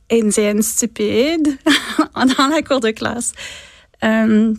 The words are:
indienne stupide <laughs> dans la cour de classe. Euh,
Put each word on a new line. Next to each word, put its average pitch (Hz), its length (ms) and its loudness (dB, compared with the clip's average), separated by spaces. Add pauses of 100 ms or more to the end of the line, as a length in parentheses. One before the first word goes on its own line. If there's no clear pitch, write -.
(100)
indienne 214 520 2
stupide 247 920 -2 (300)
<laughs> - 280 -4
dans 262 340 2
la 302 140 0
cour 262 180 -2
de 220 100 0
classe. 226 420 -6 (720)
Euh, 220 540 2